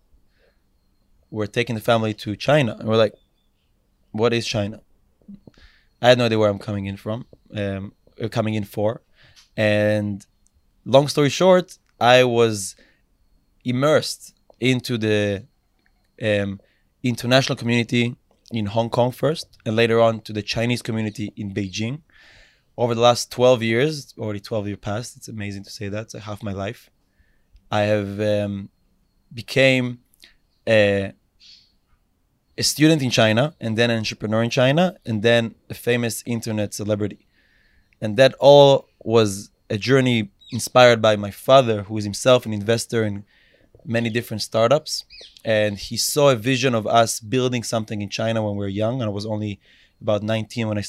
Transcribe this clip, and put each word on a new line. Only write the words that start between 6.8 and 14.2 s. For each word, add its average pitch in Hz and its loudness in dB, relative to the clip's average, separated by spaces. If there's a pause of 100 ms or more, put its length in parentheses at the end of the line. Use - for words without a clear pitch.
in 98 -8
from, 107 -10 (300)
um, 98 -8 (300)
uh, 117 -6
coming 110 -2
in 107 -4
for. 107 -6 (540)
And 104 0 (600)
long 135 4
story 147 2
short, 180 2 (220)
I 123 6
was 113 0 (880)
immersed 127 0 (280)